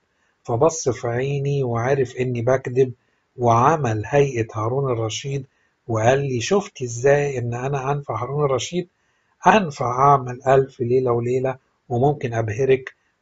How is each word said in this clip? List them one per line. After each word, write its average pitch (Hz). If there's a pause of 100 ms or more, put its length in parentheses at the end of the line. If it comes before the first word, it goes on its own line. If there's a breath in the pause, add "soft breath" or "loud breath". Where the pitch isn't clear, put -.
(440)
فبص 135
في 120
عيني 139
وعرف 127
إني 127
بكذب 127 (440)
وعمل 120
هيئة 135
هارون 127
الرشيد 123 (420)
وقال 117
لي: 131
'شفتي 190
إزاي 139
إن 117
أنا 131
أنفع 123
هارون 143
الرشيد؟ 139 (600)
أنفع 180
أعمل 127
ألف 135
ليلة 123
وليلة 127 (320)
وممكن 127
أبهرك 127 (260)